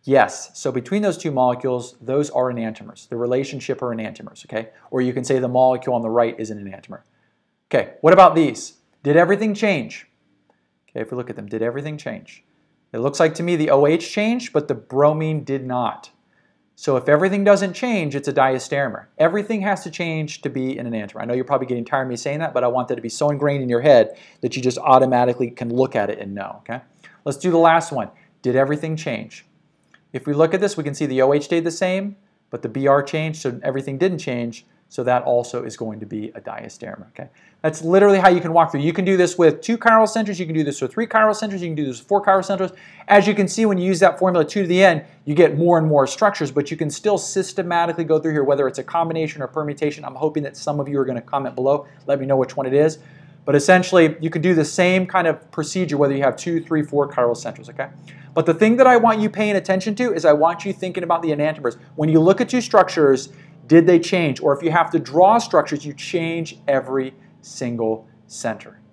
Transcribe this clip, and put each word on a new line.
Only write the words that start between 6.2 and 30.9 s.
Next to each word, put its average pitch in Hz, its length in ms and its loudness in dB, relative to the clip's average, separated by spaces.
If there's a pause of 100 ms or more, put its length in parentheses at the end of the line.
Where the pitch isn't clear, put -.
is 110 100 -8
an 101 140 -12
enantiomer. - 380 -18 (680)
Okay, - 300 -2
what 165 140 6
about 185 220 8
these? 143 400 -2 (260)
Did 143 140 0
everything 202 380 2
change? 190 540 -4 (840)
Okay, - 100 -12
if 113 100 -10
we 127 60 -10
look 120 140 -10
at 107 80 -14
them, 104 80 -16
did 107 160 -8
everything 143 360 -6
change? - 460 -16 (480)
It 113 60 -10
looks 135 200 -2
like 160 180 2
to 170 80 -6
me 175 120 0
the 151 140 -2
O 143 160 6
H 165 260 0
changed, 226 400 -2
but 151 160 -2
the 131 80 -4
bromine 151 680 0
did 135 200 -6
not. 123 440 -6 (680)
So 135 220 -2
if 123 100 -2
everything 190 380 0
doesn't 196 260 2
change, 180 420 -4
it's 143 140 -6
a 135 60 -6
diastereomer. 131 720 -2 (120)
Everything 202 440 0
has 190 220 -4
to 175 60 -12
change 160 520 -8
to 139 80 -6
be 131 280 -6
an 127 80 -10
enantiomer. 107 360 -10
I 110 40 -8
know 120 80 -4
you're 127 120 -4
probably 131 220 -2
getting 123 180 -4
tired 135 180 -4
of 131 60 -6
me 120 80 -6
saying 147 220 -6
that, 160 140 -6
but 123 120 0
I - 20 2
want 123 220 -2
that 123 80 -4
to - 40 -12
be 120 60 -10
so 147 220 -2
ingrained 143 340 -2
in 123 60 -4
your 120 100 0
head 127 380 6 (240)
that 131 160 -6
you 131 40 -6
just 127 180 -2
automatically 123 680 4
can 120 240 -8
look 131 220 0
at 104 140 0
it 107 100 -8
and 101 160 -10
know, 98 240 -10
okay? 123 220 -12 (420)
Let's 143 140 -6
do 180 140 -2
the 170 60 4
last 165 360 4
one. 120 160 -6 (320)
Did 127 160 0
everything 151 400 -2
change? 110 480 -10 (640)
If 135 160 -10
we 147 60 -2
look 160 200 2
at 185 60 -2
this, 196 160 -2
we 156 80 -6
can 143 100 -6